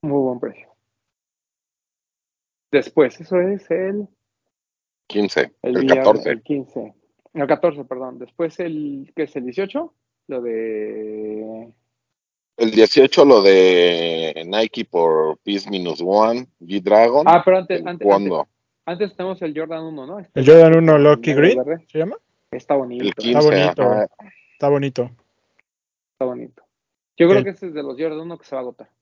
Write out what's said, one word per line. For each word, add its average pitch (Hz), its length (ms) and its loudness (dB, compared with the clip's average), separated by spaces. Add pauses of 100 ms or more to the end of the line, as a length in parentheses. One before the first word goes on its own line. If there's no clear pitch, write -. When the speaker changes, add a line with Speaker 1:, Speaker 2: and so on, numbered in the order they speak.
Speaker 1:
Muy 143 180 -2
buen 127 180 -4
precio. - 300 -12 (2000)
Después, 139 500 -2
eso 180 200 -4
es 190 300 -6
el 190 360 -6 (1000)
Speaker 2:
Quince, 98 440 -4 (100)
Speaker 1:
el 123 140 -4
Speaker 2:
el 135 80 0
Speaker 1:
viernes, 131 140 2
Speaker 2:
catorce. 107 320 2
Speaker 1:
el 117 120 -6
quince. 131 520 -10 (380)
El 147 140 -6
catorce, 147 380 -2
perdón. 131 340 -14
Después 156 420 -10
el, 147 560 -10
¿qué 160 60 -6
es 143 140 -8
el 127 80 -10
dieciocho? 196 500 -8 (320)
Lo 127 160 -10
de 107 1300 -10 (840)
Speaker 2:
El 113 160 0
dieciocho, 131 520 6
lo 131 160 8
de 85 1040 2
Nike 110 380 -4
por 78 540 -2
Peace 101 320 -8
Minus 87 340 -6
One, 110 440 0 (120)
G-Dragon. 104 640 2
Speaker 1:
Ah, 170 180 4
pero 185 140 2
antes, 180 220 -6
Speaker 2:
¿El 170 80 -12
Speaker 1:
antes, 175 180 -6
Speaker 2:
cuándo? 196 340 0
Speaker 1:
antes, - 120 -10 (340)
antes 185 300 -8
tenemos 185 260 -10
el 156 160 -8
Jordan 160 260 -10
uno, 151 220 -14
¿no? 185 120 -16
Este 175 220 -10
Speaker 3:
El 127 60 2
Jordan 165 300 10
uno 165 160 4
Speaker 1:
con 147 120 6
Speaker 3:
Lucky 147 260 4
Speaker 1:
negro 143 160 2
y 196 40 6
Speaker 3:
Green, 254 140 0
Speaker 1:
verde. 165 240 -10
Speaker 3:
¿se 156 100 -8
llama? 190 180 -6 (340)
Speaker 1:
Está 127 240 -6
bonito, 123 300 -6
Speaker 2:
El 101 60 -2
Speaker 1:
¿eh? - 60 -12
Speaker 2:
quince, 120 220 0
Speaker 3:
Está 151 120 4
bonito. 92 320 0
Speaker 2:
ajá. 107 260 0 (440)
Speaker 3:
Está - 160 -4
bonito. 139 420 -2 (1000)
Speaker 1:
Está - 120 -8
bonito. 123 380 -12 (540)
Yo 170 120 4
creo 202 100 4
Speaker 3:
El 196 60 0
Speaker 1:
que 196 60 -6
ese 185 180 -16
es 156 60 -16
de 147 80 -10
los 135 140 -12
Jordan 156 240 -8
uno 165 180 -16
que - 60 -20
se 139 120 -14
va 131 40 -8
a - 20 -10
agotar. 123 280 -16 (120)